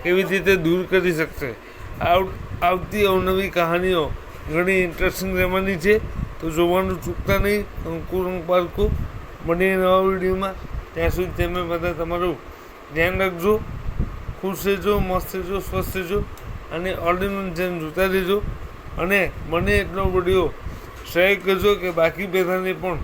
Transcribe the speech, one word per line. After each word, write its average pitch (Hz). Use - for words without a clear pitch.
કેવી 185
રીતે 185
દૂર 175
કરી 180
શકશે. 147
આવ-, 175
આવતી 185
અવનવી 190
કહાનીઓ 170
ઘણી 175
ઇન્ટરેસ્ટિંગ 185
રહેવાની 185
છે, 196
તો 160
જોવાનું 175
ચૂકતા 185
નહીં. 202
કંકુ 165
રંગ 180
પારકો. 180
મળીએ 180
નવા 185
વીડિયોમાં. 190
ત્યાં 165
સુધી 175
તમે 175
બધા 170
તમારું 170
ધ્યાન 175
રાખજો. 190
ખુશ 190
રહેજો, 202
મસ્ત 185
રહેજો, 190
સ્વસ્થ 190
રહેજો 190
અને 175
All 175
in 196
One 170
ચેનલ 175
જોતા 156
રહેજો. 190
અને 185
મને 180
એટલો 190
વીડિયો 185
શેર 190
કરજો 196
કે 180
બાકી 165
બધાને 185
પણ 170